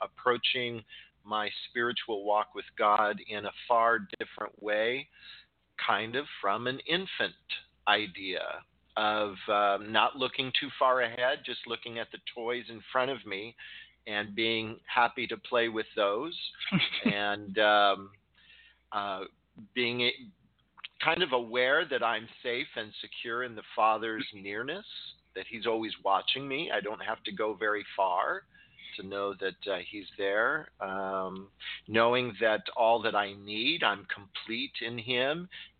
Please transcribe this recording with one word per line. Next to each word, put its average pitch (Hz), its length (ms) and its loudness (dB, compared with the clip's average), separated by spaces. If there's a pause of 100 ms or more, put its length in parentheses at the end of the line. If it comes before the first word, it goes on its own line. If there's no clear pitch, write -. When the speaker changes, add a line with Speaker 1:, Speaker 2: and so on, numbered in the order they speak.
Speaker 1:
approaching 120 840 0 (400)
my 104 260 -2 (200)
spiritual 117 540 -2
walk 104 300 2
with 98 100 -8 (140)
God 107 400 4 (100)
in 104 180 -6
a 101 60 -6 (140)
far 117 340 4 (180)
different - 440 -8
way, 110 460 0 (760)
kind 113 320 0
of 147 100 -2 (140)
from 104 260 2
an 127 140 -2
infant 160 540 -2 (540)
idea 98 540 0 (540)
of, 107 380 2 (140)
um, 104 420 4
not 110 260 4
looking 127 440 -2
too 143 80 -4 (100)
far 127 220 6
ahead, 123 440 0
just 123 220 -8
looking 117 320 -6
at 113 140 -6
the 107 60 -12 (160)
toys 120 340 -4
in 113 120 -12 (120)
front 131 180 2
of 117 160 -6
me 104 280 -6 (520)
and 104 280 -4
being 113 520 0
happy 120 400 2
to 113 100 -4
play 117 320 0
with 110 180 -2 (100)
those 110 420 2 (320)
Speaker 2:
<laughs> - 340 0
Speaker 1:
and, 101 540 -2
um, 101 520 6 (800)
uh, 101 280 -4 (540)
being 123 280 0
a, 123 100 2 (920)
kind 165 200 2
of 135 100 0
aware 123 580 2
that 123 120 -2
I'm 113 260 0 (140)
safe 127 340 -4
and 107 240 -6
secure 117 440 -6
in 117 100 -8
the 107 80 -12 (120)
Father's 110 600 2
nearness, 110 520 -8 (480)
that 95 160 -8
he's 110 160 -8
always 113 260 0 (120)
watching 98 420 2
me. 139 260 -4
I 104 80 0
don't 104 220 -4
have 110 220 -4
to 107 80 -6
go 107 220 -2
very 104 300 0 (120)
far 98 460 2 (540)
to 98 100 -10
know 98 280 -2
that, 95 380 -4
uh, 92 60 -2 (120)
he's 101 160 -10 (100)
there. 110 520 0 (120)
Um, 95 680 -4 (400)
knowing 120 520 4
that 107 220 4 (140)
all 117 260 6
that 107 140 2
I 101 180 0 (100)
need, 120 380 -2
I'm 101 240 2
complete 113 640 -8 (100)
in 117 160 -4
him, 127 520 -2 (320)